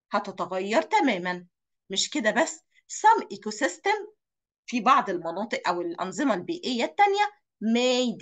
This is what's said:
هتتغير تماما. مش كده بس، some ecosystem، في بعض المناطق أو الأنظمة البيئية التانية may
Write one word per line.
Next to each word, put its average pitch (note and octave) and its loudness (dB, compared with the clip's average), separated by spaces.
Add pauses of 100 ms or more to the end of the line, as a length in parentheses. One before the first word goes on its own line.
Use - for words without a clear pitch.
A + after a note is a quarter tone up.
(120)
هتتغير F#3+ -2
تماما. F#3 0 (440)
مش G3 -2
كده A3 0
بس، D#4 0 (340)
some G#4+ 6
ecosystem، F4 -4 (580)
في A#3+ -4
بعض A#3+ 4
المناطق E3+ -4
أو F3 0
الأنظمة F3+ -2
البيئية G3+ -4
التانية G#4 2 (320)
may B3 2